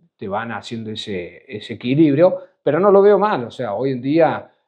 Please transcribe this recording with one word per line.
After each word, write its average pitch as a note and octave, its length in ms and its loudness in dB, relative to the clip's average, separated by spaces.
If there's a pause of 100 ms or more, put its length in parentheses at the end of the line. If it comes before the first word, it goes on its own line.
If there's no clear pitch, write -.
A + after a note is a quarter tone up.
(180)
te A2+ 100 -12
van A2 240 -6
haciendo A2 400 -12
ese, F2+ 560 -12
ese A2+ 280 -12
equilibrio, D3+ 640 2 (220)
pero C#3+ 160 0
no G3 140 4
lo G3 100 6
veo G3+ 160 6
mal, F#3 280 -2
o G#2+ 60 -14
sea, A2+ 220 -8
hoy B2+ 180 -4
en B2+ 100 -8
día, C#3 500 0 (160)